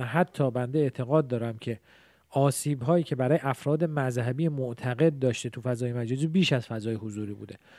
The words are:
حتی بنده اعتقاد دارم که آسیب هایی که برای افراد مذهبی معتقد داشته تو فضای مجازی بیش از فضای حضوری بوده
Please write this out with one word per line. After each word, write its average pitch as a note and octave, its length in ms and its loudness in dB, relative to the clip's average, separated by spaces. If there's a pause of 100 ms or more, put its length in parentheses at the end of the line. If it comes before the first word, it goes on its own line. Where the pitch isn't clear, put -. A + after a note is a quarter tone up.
حتی B2+ 500 0
بنده B2 280 -2
اعتقاد C#3 500 2
دارم A#2 300 -2
که A#2 220 -6 (500)
آسیب C#3 520 2
هایی E3 220 4
که C#3+ 120 -4
برای C3 260 2
افراد C#3+ 420 0
مذهبی C3 640 0
معتقد C3 720 0
داشته B2+ 320 0
تو B2 100 -12
فضای A#2+ 320 -2
مجازی B2 340 -2
بیش E3 260 4
از B2 140 0
فضای A2+ 280 -4
حضوری G#2 400 -8
بوده G2+ 220 -14 (220)